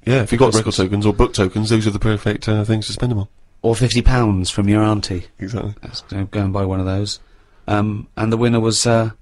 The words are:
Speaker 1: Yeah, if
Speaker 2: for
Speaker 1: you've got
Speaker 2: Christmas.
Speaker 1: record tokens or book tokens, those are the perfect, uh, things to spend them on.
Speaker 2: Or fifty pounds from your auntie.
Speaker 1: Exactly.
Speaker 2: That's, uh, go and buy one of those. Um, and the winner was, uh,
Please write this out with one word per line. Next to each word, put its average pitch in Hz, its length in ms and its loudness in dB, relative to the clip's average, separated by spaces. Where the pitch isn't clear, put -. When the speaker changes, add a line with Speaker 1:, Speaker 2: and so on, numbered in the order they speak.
Speaker 1:
Yeah, 123 180 2
if 101 80 -6
Speaker 2:
for - 40 0
Speaker 1:
you've 113 60 2
got 131 120 8
Speaker 2:
Christmas. 110 260 0
Speaker 1:
record 95 120 2
tokens 101 160 0
or 104 80 4
book 120 180 2
tokens, 107 380 0
those 110 160 2
are 110 40 0
the 101 80 -2
perfect, 107 500 -2
uh, 107 160 0
things 107 240 -2
to - 40 -8
spend 123 200 -2
them 104 80 -2
on. 98 80 -6
Speaker 2:
Or 113 140 2
fifty 120 260 2
pounds 104 480 2
from 101 180 0
your 107 140 4
auntie. 101 440 -2
Speaker 1:
Exactly. 104 440 -8
Speaker 2:
That's, - 200 -14
uh, 98 180 -4
go 104 120 -2
and 98 100 -2
buy 98 120 -2
one 95 160 -2
of 92 60 -2
those. 98 340 -4
Um, 104 500 -2
and 113 160 -2
the 113 40 2
winner 117 240 2
was, 113 260 0
uh, 113 240 2